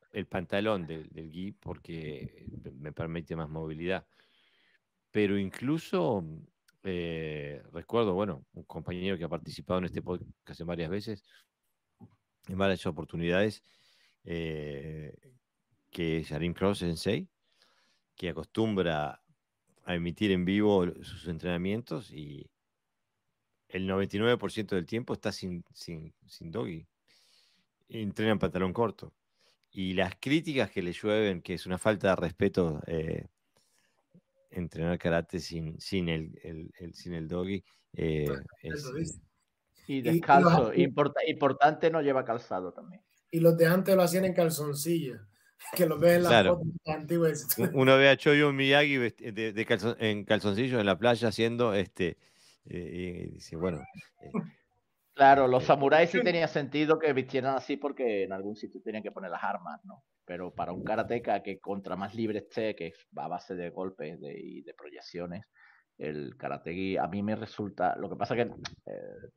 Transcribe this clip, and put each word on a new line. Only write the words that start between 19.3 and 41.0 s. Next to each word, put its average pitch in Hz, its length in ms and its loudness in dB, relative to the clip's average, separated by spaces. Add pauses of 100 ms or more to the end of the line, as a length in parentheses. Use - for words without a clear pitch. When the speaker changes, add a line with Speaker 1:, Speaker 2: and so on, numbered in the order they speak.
Speaker 1:
a 90 100 -2
emitir 85 360 -2
en 90 140 2
vivo 101 400 4 (180)
sus - 240 -14
entrenamientos 87 840 -6
y 73 380 -16 (1200)
el 95 180 -4
noventa 95 300 0
y - 20 0
nueve 117 180 4
por 95 140 -6
ciento 101 240 -4
del 87 100 0
tiempo 117 280 -4
está 104 180 -4
sin, 90 320 -8 (100)
sin, 80 400 -14 (140)
sin 82 240 -16
dogi. 90 340 -8 (1040)
Entrena 110 460 -2
en 95 60 0
pantalón 90 340 0
corto. 113 400 -4 (580)
Y 92 220 -4
las 92 260 0
críticas 143 520 0
que 98 100 -2
le 87 100 -4
llueven, 104 500 0
que 90 120 -6
es 82 120 -8
una 92 120 -2
falta 98 320 2
de 90 60 6
respeto, 87 720 0
eh, 80 400 -4 (1200)
entrenar 85 480 -4
karate 85 420 0
sin, 80 400 -8
sin 90 300 -2
el, 80 340 -4
el, 82 360 -12
el, 85 160 -14
sin 87 180 -10
el 80 140 -6
dogi, 92 360 -4 (300)
eh, 78 340 -2
Speaker 2:
Bueno, 69 160 -4 (180)
Speaker 1:
es, 80 120 -10
Speaker 2:
eso 73 200 -10
dice. 160 280 -8 (680)
Speaker 3:
Y 143 60 -4
Speaker 2:
Y, 135 40 -2
y 131 40 -2
Speaker 3:
descalzo, 156 680 8
Speaker 2:
los, - 80 0
y - 60 8
Speaker 3:
importa-, 143 440 2